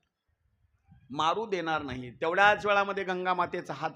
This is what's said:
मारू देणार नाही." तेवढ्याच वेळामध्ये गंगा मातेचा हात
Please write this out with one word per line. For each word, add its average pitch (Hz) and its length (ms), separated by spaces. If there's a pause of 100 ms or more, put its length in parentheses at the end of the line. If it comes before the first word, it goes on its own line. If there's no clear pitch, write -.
(1080)
मारू 165 360
देणार 165 360
नाही." 127 300
तेवढ्याच 196 540
वेळामध्ये 196 380
गंगा 185 300
मातेचा 175 400
हात 147 220